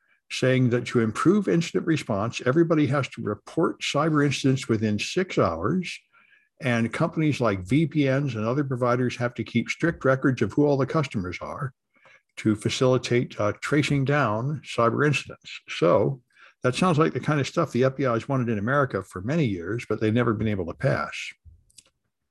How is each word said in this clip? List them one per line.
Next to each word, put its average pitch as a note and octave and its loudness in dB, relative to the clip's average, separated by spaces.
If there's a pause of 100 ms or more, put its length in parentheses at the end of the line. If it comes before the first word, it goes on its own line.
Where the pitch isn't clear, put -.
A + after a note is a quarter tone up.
(320)
saying B2+ 2
that B2 0
to A#2+ 2
improve D#3+ 2
incident F3+ 0
response, A#2 -2
everybody D#3 4
has C3+ 0
to - -12
report A2 -4
cyber D3 2
incidents C3 0
within G#2+ 0
six F#3 -4
hours. A2 0 (600)
And A#2 0
companies D#3 0
like G2 0
V D3 2
P C#3 0
Ns C3+ 0
and G#2+ -4
other C3 0
providers B2 0
have A#2+ -2
to A#2 -4
keep A2+ -2
strict E3+ -2
records C3 2
of G#2 0
who D3 2
all C#3+ 2
the C3+ 0
customers G#2+ -4
are C3 -10 (640)
to G#2+ 2
facilitate, B2+ 0
uh, G#2 0
tracing C#3+ 0
down C3 0
cyber A#2 2
incidents. - -4
So B2+ 2 (420)
that C3 0
sounds F3+ 2
like D#3+ 2
the C3 -4
kind D3+ 0
of B2+ -2
stuff D#3+ -2
the A#2+ 2
F C3 2
B C#3 -2
I B2 2
has A2+ -2
wanted C3 0
in A2+ -2
America B2 0
for - -12
many C#3+ 0
years, G2 -4
but G#2+ -2
they've A2 2
never A#2+ 2
been G#2+ -2
able G2 -2
to D#2 -10
pass. C3 -2 (1160)